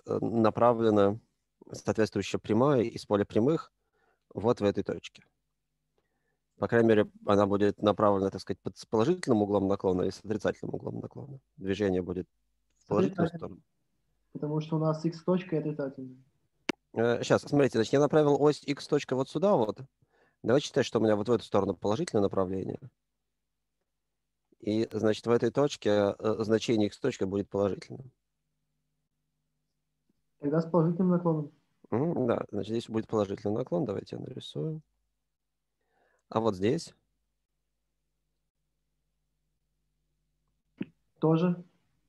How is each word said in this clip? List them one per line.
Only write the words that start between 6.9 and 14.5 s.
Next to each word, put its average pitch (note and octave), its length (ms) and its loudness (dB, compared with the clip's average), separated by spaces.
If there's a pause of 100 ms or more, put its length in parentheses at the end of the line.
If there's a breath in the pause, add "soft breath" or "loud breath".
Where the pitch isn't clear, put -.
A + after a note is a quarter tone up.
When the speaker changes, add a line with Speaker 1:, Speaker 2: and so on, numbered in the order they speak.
Speaker 1:
она G#2 200 6
будет G2+ 360 2
направлена, G2+ 500 4
так F#2+ 100 -8
сказать, - 200 -8
под, - 160 -10
с - 80 -18
положительным B2 580 2
углом G2 240 2
наклона F#2+ 360 0
или F#2+ 60 -2
с - 100 -10
отрицательным - 560 -6
углом A2+ 240 -10
наклона? - 400 -14 (180)
Движение F#2+ 440 0
будет F2+ 260 -8 (520)
в - 40 -20
Speaker 2:
С - 40 -20
Speaker 1:
положительную F3 400 0
Speaker 2:
отрицательным. E3 340 -12
Speaker 1:
сторону? - 0 - (720)
Speaker 2:
Потому D3+ 280 -6